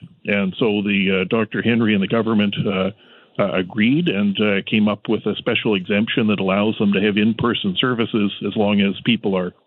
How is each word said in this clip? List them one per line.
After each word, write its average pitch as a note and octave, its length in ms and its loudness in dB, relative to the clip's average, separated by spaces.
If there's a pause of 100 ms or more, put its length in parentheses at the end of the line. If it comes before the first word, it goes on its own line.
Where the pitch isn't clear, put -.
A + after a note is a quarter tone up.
(260)
And G2+ 320 0
so G#2 240 2
the, G2 380 0
uh, F#2+ 80 0
Doctor A2 340 -2
Henry A2+ 320 2
and G2 80 2
the F#2 60 -2
government, G#2+ 480 0 (100)
uh, F#2+ 240 -2 (480)
uh, G2+ 140 0
agreed A2+ 560 0
and, G2+ 320 0
uh, G2+ 220 0
came G#2+ 260 2
up G2+ 200 -4
with G#2+ 180 -2
a G#2 100 -2
special A#2 380 -2
exemption G#2 540 0
that G2 120 0
allows G2+ 380 0
them G2+ 160 2
to F#2+ 60 2
have G#2 160 2
in-person G#2+ 640 0
services A2+ 540 0 (140)
as G2+ 100 -6
long G#2 240 2
as G2 240 0
people G#2+ 320 0
are F2+ 160 -4 (140)